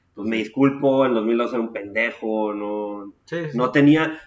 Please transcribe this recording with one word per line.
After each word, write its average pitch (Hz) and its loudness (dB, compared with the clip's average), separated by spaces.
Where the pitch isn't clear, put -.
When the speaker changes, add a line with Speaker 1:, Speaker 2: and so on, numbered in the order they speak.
Speaker 1:
pues, 101 -8
me 113 -2
disculpo, 135 2
en 123 0
dos 107 0
mil 117 2
doce 120 -2
era 117 0
un 113 -6
pendejo, 107 -4
no, 104 -8
Speaker 2:
Sí, 160 -8
sí. 117 -4
Speaker 1:
no 123 0
tenía, 156 4